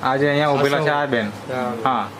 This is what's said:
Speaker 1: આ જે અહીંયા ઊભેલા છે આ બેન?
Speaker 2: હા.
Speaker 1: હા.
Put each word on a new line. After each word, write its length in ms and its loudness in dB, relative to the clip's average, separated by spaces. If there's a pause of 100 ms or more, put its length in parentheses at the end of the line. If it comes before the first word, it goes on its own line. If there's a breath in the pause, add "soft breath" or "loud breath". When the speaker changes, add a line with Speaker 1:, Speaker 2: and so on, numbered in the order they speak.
Speaker 1:
આ 120 0
જે 140 2
અહીંયા 200 2
ઊભેલા 300 2
છે 100 0
આ 160 0
બેન? 200 0
Speaker 2:
હા. 480 -6 (100)
Speaker 1:
હા. 260 0 (100)